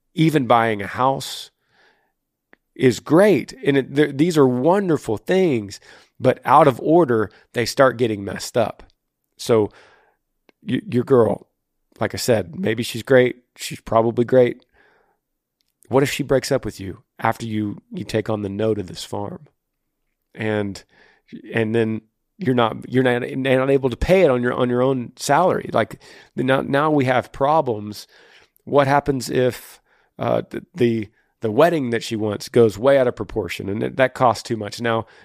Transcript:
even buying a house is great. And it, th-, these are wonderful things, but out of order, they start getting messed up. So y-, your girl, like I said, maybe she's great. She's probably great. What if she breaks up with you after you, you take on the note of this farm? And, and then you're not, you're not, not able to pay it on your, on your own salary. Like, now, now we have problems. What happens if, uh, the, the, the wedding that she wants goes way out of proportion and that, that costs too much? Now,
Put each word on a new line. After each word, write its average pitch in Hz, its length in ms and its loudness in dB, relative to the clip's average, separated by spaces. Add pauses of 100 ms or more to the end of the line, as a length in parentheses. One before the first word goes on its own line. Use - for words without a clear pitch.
(140)
even 151 320 2
buying 113 380 2
a 95 40 -10
house 131 640 -4 (1300)
is 120 240 2
great. 170 540 2 (120)
And 139 120 2
it, 135 180 -2
th-, 143 200 2
these 156 220 0
are 135 100 6
wonderful 143 680 0
things, 147 640 -2 (400)
but 120 260 0
out 143 220 6
of 123 140 4
order, 123 500 2 (220)
they 120 120 -2
start 127 320 2
getting 110 260 -2
messed 95 340 -10
up. - 260 -4 (540)
So 110 340 0 (920)
y-, 123 260 -4
your 120 160 -2
girl, 120 440 2 (520)
like 107 160 -4
I - 20 -10
said, 101 380 -2
maybe 110 260 -4
she's 113 220 -10
great. 127 400 4 (120)
She's - 240 -12
probably 113 460 0
great. 123 400 2 (1200)
What 131 120 2
if 139 100 0
she - 120 -4
breaks 131 280 -2
up 131 140 -2
with 104 140 -10
you 95 240 -12 (160)
after 113 260 -4
you, 107 360 -6 (100)
you 226 120 -10
take 110 280 -4
on 107 100 -4
the 101 80 -6
note 104 300 -2
of 92 80 -10
this - 160 -14
farm? 104 440 -12 (840)
And, 104 500 -4 (680)
and 113 220 -2
then 110 260 -2 (380)
you're 135 160 -2
not, 117 360 -2
you're 127 120 2
not, 123 340 0
not 131 320 0
able 135 220 0
to 117 40 -6
pay 185 280 2
it 143 80 4
on 123 100 0
your, 123 120 0
on 127 180 0
your 123 100 0
own 127 360 -2
salary. 156 540 0
Like, 113 300 -2 (340)
now, 131 260 0
now 143 280 -2
we 143 160 2
have 127 260 0
problems. 127 760 -2 (560)
What 139 240 2
happens 139 420 0
if, 127 500 -2 (380)
uh, 117 320 0
the, - 240 -12
the, 113 360 -2 (320)
the 110 100 -4
wedding 143 400 0
that - 100 -2
she - 140 -6
wants 104 340 -6
goes 113 260 4
way 135 220 4
out 127 100 2
of 117 80 -2
proportion 101 540 -8
and 110 140 -4
that, 127 140 -6
that 131 180 2
costs 117 260 2
too 117 160 -6
much? 104 240 -12
Now, 113 240 -2 (200)